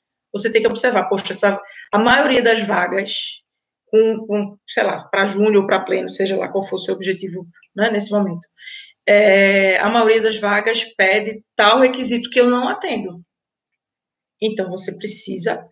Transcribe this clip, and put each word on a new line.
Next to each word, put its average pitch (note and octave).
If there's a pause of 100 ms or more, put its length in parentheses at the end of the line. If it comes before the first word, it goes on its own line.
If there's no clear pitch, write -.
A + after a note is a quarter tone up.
(320)
você G#3+
tem A3
que A3+
observar, A3
poxa, G3
essa, G3 (320)
a G#3
maioria B3+
das A3
vagas, F#3+ (440)
com, A3
com, G#3
sei -
lá, G3
pra G3
júnior G3+
ou G3
pra F#3+
pleno, F#3
seja F#3+
lá F#3
qual G3
for F#3+
o -
seu F#3+
objetivo, F3+ (300)
né, G#3+
nesse G3+
momento, F#3+ (600)
é, G3
a G#3
maioria A3+
das G#3+
vagas G#3+ (120)
pede G#3+ (120)
tal A3
requisito B3+
que B3+
eu B3
não B3
atendo. G3+ (1200)
Então, G#3
você -
precisa -